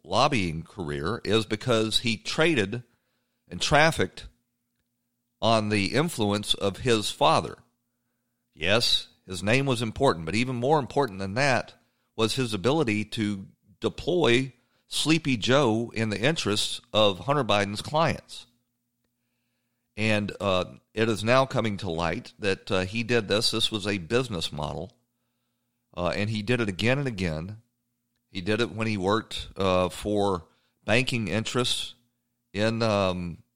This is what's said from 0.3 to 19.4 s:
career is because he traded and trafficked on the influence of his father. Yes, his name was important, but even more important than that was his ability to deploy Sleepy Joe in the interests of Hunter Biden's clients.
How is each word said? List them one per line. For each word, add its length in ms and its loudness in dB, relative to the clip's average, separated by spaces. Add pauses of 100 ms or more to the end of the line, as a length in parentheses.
career 640 -6
is 240 0
because 520 0
he 160 0
traded 680 0 (680)
and 100 -10
trafficked 680 2 (1120)
on 280 2
the 260 2
influence 580 0
of 240 -2
his 320 0
father. 480 0 (960)
Yes, 540 0 (180)
his 160 -8
name 240 2
was 160 0
important, 440 0
but 100 -2
even 220 -2
more 200 2
important 400 -2
than 160 -6
that 400 0 (420)
was 200 0
his 180 -2
ability 520 0
to 420 -4 (320)
deploy 760 0 (340)
Sleepy 480 2
Joe 600 2
in 160 -2
the 100 -4
interests 600 0 (120)
of 280 4
Hunter 220 0
Biden's 380 0
clients. 640 -2 (1500)